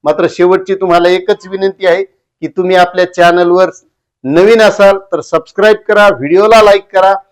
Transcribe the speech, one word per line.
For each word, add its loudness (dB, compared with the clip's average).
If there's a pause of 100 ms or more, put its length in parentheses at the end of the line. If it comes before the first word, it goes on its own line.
मात्र -2
शेवटची -2
तुम्हाला 0
एकच -4
विनंती -6
आहे 0
की, -16
तुम्ही -4
आपल्या -2
चॅनलवर 0 (540)
नवीन 2
असाल 2 (140)
तर -6
सबस्क्राईब -2 (100)
करा, 2
व्हिडिओला 2
लाईक 2
करा 0 (180)